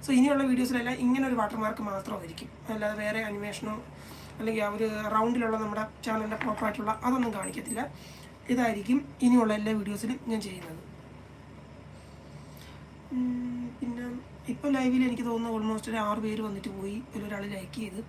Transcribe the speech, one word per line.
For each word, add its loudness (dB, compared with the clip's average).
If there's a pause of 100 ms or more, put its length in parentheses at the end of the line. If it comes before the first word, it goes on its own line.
So -10
ഇനിയുള്ള 8
വീഡിയോസിലെല്ലാം 2 (100)
ഇങ്ങനെ 6
ഒരു 2
വാട്ടർ 0
മാർക്ക് -2
മാത്രമായിരിക്കും, -6 (240)
അല്ലാതെ 0
വേറെ 0 (100)
അനിമേഷനോ -4 (640)
അല്ലെങ്കിൽ 0
ആ 2
ഒരു 2 (260)
റൗണ്ടിലുള്ള 4
നമ്മുടെ -2 (220)
ചാനലിൻ്റെ -2
പ്രോപ്പറായിട്ടുള്ള 0 (160)
അതൊന്നും 4
കാണിക്കത്തില്ല. -4 (720)
ഇതായിരിക്കും 4 (260)
ഇനിയുള്ള 10
എല്ലാ 2
വീഡിയോസിലും -2 (140)
ഞാൻ 2
ചെയ്യുന്നത്. -8 (2500)
ഉം, 0 (140)
പിന്നെ -4 (480)
ഇപ്പോൾ 0
ലൈവിൽ 6
എനിക്ക് -2
തോന്നുന്നു 0
almost 0
ഒരു 0
ആറ് 2
പേര് -2
വന്നിട്ട് -6
പോയി, -4 (280)
ഒരാൾ -6 (120)
ലൈക്ക് -10
ചെയ്ത്. -6